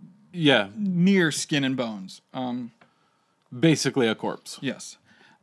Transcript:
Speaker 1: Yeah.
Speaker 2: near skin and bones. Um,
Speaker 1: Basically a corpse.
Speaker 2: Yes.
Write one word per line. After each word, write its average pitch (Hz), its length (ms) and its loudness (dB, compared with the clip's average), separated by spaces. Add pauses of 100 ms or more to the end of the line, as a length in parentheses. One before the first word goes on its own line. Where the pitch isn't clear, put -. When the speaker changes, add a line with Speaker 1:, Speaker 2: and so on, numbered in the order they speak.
(320)
Speaker 1:
Yeah. 135 440 4
Speaker 2:
near 185 540 4
skin 143 340 -2
and 131 120 -2
bones. 110 460 -8 (100)
Um, 123 400 -8 (840)
Speaker 1:
Basically 135 520 2
a 110 60 2
corpse. - 480 -8
Speaker 2:
Yes. - 340 -10 (460)